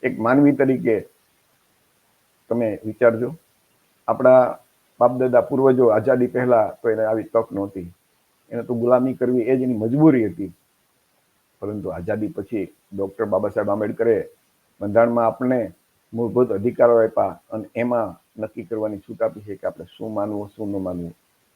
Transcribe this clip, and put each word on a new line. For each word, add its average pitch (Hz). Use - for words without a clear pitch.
એક 123
માનવી 139
તરીકે 123
તમે 113
વિચારજો. 113
આપણા 127
બાપદાદા 123
પૂર્વજો 127
આઝાદી 123
પહેલા 123
તો 117
એને 110
આવી 110
તક 113
નહોતી, 98
એને 117
તો 123
ગુલામી 123
કરવી 123
એ 127
જ 127
એની 127
મજબૂરી 123
હતી. 90
પરંતુ 101
આઝાદી 101
પછી 101
ડૉક્ટર 98
બાબા 104
સાહેબ 104
આંબેડકરે 110
બંધારણમાં 117
આપણને 117
મૂળભૂત 117
અધિકારો 117
આપ્યા 98
અને 110
એમાં 113
નક્કી 110
કરવાની 107
છૂટ 101
આપી 110
છે 101
કે 95
આપણે -
શું 110
માનવું, 104
શું 104
ન 98
માનવું. 87